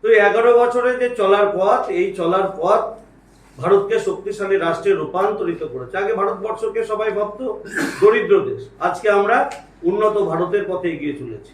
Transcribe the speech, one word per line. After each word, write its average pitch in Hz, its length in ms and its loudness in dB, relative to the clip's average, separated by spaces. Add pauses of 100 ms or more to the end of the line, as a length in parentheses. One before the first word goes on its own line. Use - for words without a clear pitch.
তো - 100 0
এই 208 140 6
এগারো 226 220 4 (100)
বছরে 240 300 2 (120)
যে 247 60 0 (120)
চলার 202 260 4 (100)
পথ, 202 260 2 (180)
এই 196 80 0 (100)
চলার 180 280 0 (120)
পথ 185 220 2 (800)
ভারতকে 202 380 2 (100)
শক্তিশালী 196 520 -4
রাষ্ট্রে 170 360 0
রূপান্তরিত 180 680 -2 (100)
করেছে। 127 300 -12
আগে 208 180 -2
ভারতবর্ষকে 220 600 -4 (100)
সবাই 214 280 -2
ভাবত 208 220 -6 (600)
দরিদ্র 208 320 4 (140)
দেশ, - 120 -8 (260)
আজকে 180 200 -2 (120)
আমরা 202 180 2 (520)
উন্নত 208 280 0 (140)
ভারতের 175 400 -2
পথে 175 240 -4
এগিয়ে 143 260 -8
চলেছি। 113 340 -14